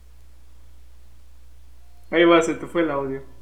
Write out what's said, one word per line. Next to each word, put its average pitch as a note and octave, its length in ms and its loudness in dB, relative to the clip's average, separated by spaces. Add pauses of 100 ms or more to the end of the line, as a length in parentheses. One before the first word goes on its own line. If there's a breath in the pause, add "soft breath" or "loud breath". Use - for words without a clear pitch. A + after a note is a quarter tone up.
(2000)
Ahí E3+ 140 6
va, E3+ 160 8
se D#3+ 140 2
te C#3+ 120 -8
fue E3+ 160 2
el D3+ 80 2
audio. C#3 320 -2 (180)